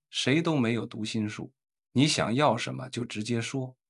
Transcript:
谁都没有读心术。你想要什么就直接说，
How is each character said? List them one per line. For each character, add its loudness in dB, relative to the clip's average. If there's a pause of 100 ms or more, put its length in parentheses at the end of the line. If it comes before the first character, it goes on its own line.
谁 2
都 2
没 2
有 -2
读 -8
心 -2
术。 -10 (400)
你 6
想 2
要 4
什 -6
么 -10
就 -6
直 -6
接 0
说， -6 (120)